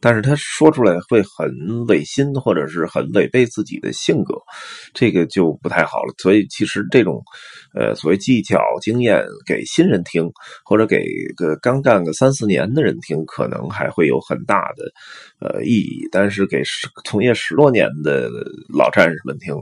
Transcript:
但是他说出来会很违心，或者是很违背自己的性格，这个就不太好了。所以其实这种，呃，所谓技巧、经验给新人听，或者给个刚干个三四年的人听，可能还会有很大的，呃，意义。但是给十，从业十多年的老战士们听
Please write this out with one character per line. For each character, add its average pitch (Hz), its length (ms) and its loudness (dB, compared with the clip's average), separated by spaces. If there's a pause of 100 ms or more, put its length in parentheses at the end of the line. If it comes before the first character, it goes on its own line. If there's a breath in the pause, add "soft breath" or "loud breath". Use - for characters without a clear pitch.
但 117 140 4
是 107 80 0
他 135 140 2
说 - 340 4
出 131 120 0
来 90 160 4 (120)
会 117 120 6
很 80 280 -4 (380)
违 85 160 4
心， 139 320 -2
或 123 180 0
者 76 120 -2
是 80 200 -4
很 65 260 -4
违 92 160 2
背 127 160 2
自 113 180 -6
己 - 180 -8
的 - 120 -8
性 - 320 -2
格， - 100 -6 (600 loud breath)
这 117 180 2
个 85 140 2
就 85 260 0 (100)
不 82 60 -4
太 85 160 2
好 64 200 -6
了。 - 120 -10
所 92 160 2
以 101 160 4
其 - 160 -4
实 104 260 -6
这 120 140 4
种， 76 180 -4 (520 loud breath)
呃， 55 200 -2
所 78 160 -4
谓 95 60 4
技 120 260 0
巧、 95 180 2 (200)
经 120 220 -2
验 98 200 4 (240)
给 52 200 -2
新 170 200 2
人 110 180 2
听， 85 260 -2 (340 loud breath)
或 104 140 2
者 110 80 4
给 92 180 0 (320)
个 78 200 -2
刚 131 260 -2
干 113 200 4
个 80 120 -4
三 131 180 4
四 123 140 -4
年 95 260 2
的 147 100 2
人 95 180 0
听， 80 260 -6
可 - 200 -4
能 62 220 -8
还 - 220 -6
会 82 160 2
有 65 140 2
很 - 260 -8
大 101 280 0
的， - 720 -16
呃， - 180 -6
意 117 100 2
义。 - 360 -2
但 101 200 2
是 98 160 -2
给 - 180 -2
十， - 240 -10 (160)
从 104 180 -2
业 120 120 4
十 - 200 -6
多 143 160 6
年 90 200 2 (120)
的 67 280 0 (420)
老 67 180 4
战 85 200 4
士 78 140 -6
们 69 140 -8
听 76 240 -8